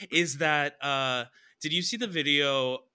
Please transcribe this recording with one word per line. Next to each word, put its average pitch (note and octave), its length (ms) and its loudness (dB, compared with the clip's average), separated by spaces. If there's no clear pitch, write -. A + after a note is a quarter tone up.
is D3+ 280 2
that, D3 440 2
uh, C3 420 0
did D3+ 100 -6
you F3 100 0
see F3+ 160 -4
the A#3+ 80 -4
video C#3 760 0